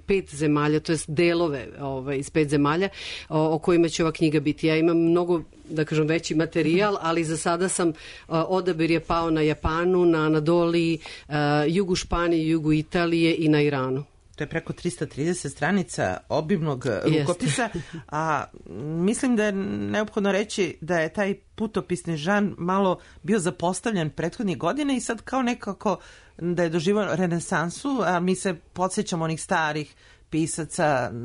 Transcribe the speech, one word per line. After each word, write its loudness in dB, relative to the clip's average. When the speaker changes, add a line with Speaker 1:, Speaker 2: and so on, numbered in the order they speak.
Speaker 1:
pet 0
zemalja, 2
to -2
jest -4
delove, 0
ovaj, -4
iz -6
pet 2
zemalja, 2
o, 2
o 0
kojima 4
će -2
ova 2
knjiga 2
biti. -2
Ja 4
imam 4
mnogo, 2
da 0
kažem, 0
veći 0
materijal, 2
ali 0
za -2
sada 0
sam, 0
a, 0
odabir 0
je 2
pao 0
na 2
Japanu, 2
na 4
Anadoliji, 2
a, 2
jugu 0
Španije, 0
jugu 2
Italije 2
i 2
na 6
Iranu. 0
Speaker 2:
To -6
je -12
preko -6
tristo -6
trideset -4
stranica -2
obimnog -2
Speaker 1:
Jeste. 2
Speaker 2:
rukopisa, 0
a -2
mislim 0
da 2
je 0
neophodno -2
reći -2
da 0
je 0
taj -2
putopisni -6
žanr 0
malo 0
bio 2
zapostavljen -2
prethodnih -4
godina -2
i -2
sad -6
kao -4
nekako -2
da 0
je 2
doživao 0
renesansu, -2
a 2
mi 2
se -4
podsjećamo -2
onih -4
starih -2
pisaca, 0